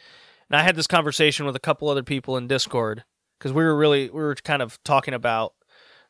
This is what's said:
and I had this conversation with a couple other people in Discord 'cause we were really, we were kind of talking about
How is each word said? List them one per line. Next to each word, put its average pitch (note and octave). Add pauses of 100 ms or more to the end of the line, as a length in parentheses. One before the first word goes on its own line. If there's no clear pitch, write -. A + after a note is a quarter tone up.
(500)
and C#3+
I -
had F3
this D#3+
conversation D3+
with C3
a -
couple D3+
other C#3
people C3
in A#2+
Discord A#2 (360)
'cause C3
we D#3+
were D#3+
really, D3
we D3
were D3
kind C#3+
of A2
talking C3+
about A2+ (560)